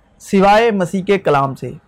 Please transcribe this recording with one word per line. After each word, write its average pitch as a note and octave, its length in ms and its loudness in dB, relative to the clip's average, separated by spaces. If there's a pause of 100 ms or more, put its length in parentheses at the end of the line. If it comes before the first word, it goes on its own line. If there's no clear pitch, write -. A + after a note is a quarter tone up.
(220)
سوائے G#3 500 2
مسیح F#3+ 320 -4
کے G3 160 0
کلام C#3 360 -2
سے۔ B2+ 160 -12 (160)